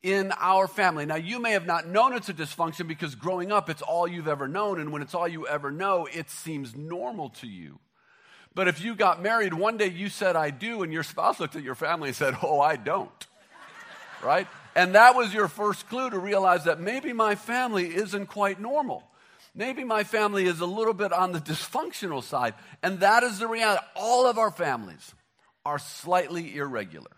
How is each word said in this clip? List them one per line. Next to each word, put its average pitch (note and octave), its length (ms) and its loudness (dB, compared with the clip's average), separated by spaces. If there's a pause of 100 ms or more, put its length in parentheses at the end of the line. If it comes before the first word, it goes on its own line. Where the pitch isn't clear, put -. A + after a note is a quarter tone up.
in F#3+ 360 0
our F#3+ 280 4
family. E3 380 0
Now, D#3 120 -2
you F#3 220 -6
may A#3 120 0
have F#3 160 0
not E3+ 200 0
known A3+ 260 4
it's A#3 140 -6
a G3 60 -8
dysfunction D#3+ 540 -6
because D#3+ 260 -8
growing F3+ 380 -4
up, D#3+ 180 2
it's D#3 140 -6
all E3+ 240 0
you've E3+ 200 -6
ever C#3+ 200 -2
known, F#3+ 320 -2
and D3+ 120 -6
when D3 120 -6
it's - 100 -14
all F3 140 -2
you D#3+ 180 -8
ever C#3+ 240 -4
know, F3 420 0
it D#3+ 160 -10
seems C#3+ 480 -10
normal E3+ 540 -8
to - 160 -20
you. E2+ 320 -16 (760)
But F#3 120 2
if D#3+ 140 0
you A3+ 140 -6
got F#3 260 4
married, G#3 320 0
one G#3 240 0
day G3+ 120 0
you F#3 200 -6
said, F#3 260 0
"I D#3 140 2
do," G#3 320 -6
and E3 100 -4
your D#3+ 120 -4
spouse - 360 0
looked D#3 160 -6
at D#3+ 60 -10
your C3 140 -6
family D#3 340 -2
and A#2+ 60 -6
said, C3+ 260 0
"Oh, F3+ 180 2
I D3 180 4
don't." C3 500 -6 (960)
Right? F3 240 2 (280)
And F3+ 200 4
that A#3+ 200 12
was A3 200 0
your G#3 120 2
first G#3 400 -4
clue B3+ 220 -4
to G#3+ 80 -4
realize F#3 460 4
that D#3+ 160 2
maybe A#3+ 340 -4
my A3 220 2
family G#3+ 600 -2
isn't G3+ 300 -4
quite G3 340 -2
normal. B3 440 -2 (500)
Maybe B3+ 300 -6
my A3 200 0
family G3+ 420 2
is E3+ 160 0
a F3 40 -2
little A3 300 0
bit G3 160 -2
on F3 200 2
the E3+ 80 -2
dysfunctional D#3 840 -6
side. B2 300 -2 (300)
And F#3 160 -2
that G#3+ 240 6
is A3 160 0
the A3+ 80 -2
reality. A3+ 360 2 (120)
All B3 320 4
of A#3 100 4
our A3 140 4
families A#2+ 640 -4 (500)
are D3 160 -2
slightly E3+ 760 -2
irregular. G#2+ 640 -8